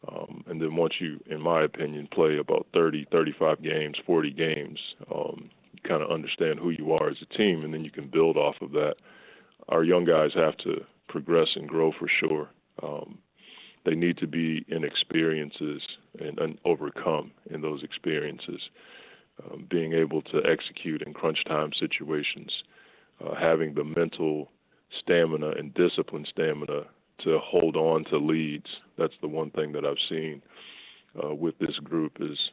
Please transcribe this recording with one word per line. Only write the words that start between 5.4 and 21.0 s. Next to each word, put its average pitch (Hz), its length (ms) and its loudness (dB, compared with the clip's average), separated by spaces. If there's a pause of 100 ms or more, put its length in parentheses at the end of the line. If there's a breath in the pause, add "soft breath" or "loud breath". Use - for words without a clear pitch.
you - 140 -20
kinda 78 200 0
understand 80 520 0
who 85 100 0
you 78 240 0
are 78 160 4
as 73 120 -6
a - 160 -12
team, 90 260 4
and 78 100 -4
then 80 100 -4
you 76 60 -8
can 73 180 -12
build 80 300 4
off 73 240 2
of 69 120 -10
that. 76 220 0 (760 loud breath)
Our 82 140 4
young 87 220 6
guys 78 300 6
have 78 220 4
to 80 280 -4 (220)
progress 80 480 4
and 78 120 -8
grow 80 300 2
for 85 100 -6 (120)
sure. 78 300 0 (340)
Um, 73 340 -8 (680 loud breath)
they 82 100 2
need 85 220 2
to 85 100 -2
be 80 400 -2
in 80 160 -2
experiences 76 960 -2 (380)
and, 76 180 -8
and 78 260 -2
overcome 76 680 0 (180)
in 78 120 -8
those 76 200 -4
experiences, 76 800 -6 (840 loud breath)
um, - 260 -14
being 82 240 0
able 80 300 2
to 78 220 -2
execute 80 560 -2